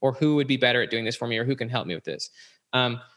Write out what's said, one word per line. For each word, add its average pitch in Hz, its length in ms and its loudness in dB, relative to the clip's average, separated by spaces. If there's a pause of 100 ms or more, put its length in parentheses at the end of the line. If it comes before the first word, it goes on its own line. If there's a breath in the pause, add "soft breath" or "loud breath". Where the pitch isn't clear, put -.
Or, 131 120 2
"Who 151 240 2
would 143 100 2
be 135 100 0
better 123 240 4
at - 100 0
doing 113 140 0
this 113 120 -2
for 120 100 -6
me?" 117 100 -2
Or, 113 80 0
"Who 131 120 0
can 117 120 -4
help 120 180 -2
me 87 80 -4
with 78 100 -8
this?" - 260 -8 (420 soft breath)
Um, 123 280 0 (160 soft breath)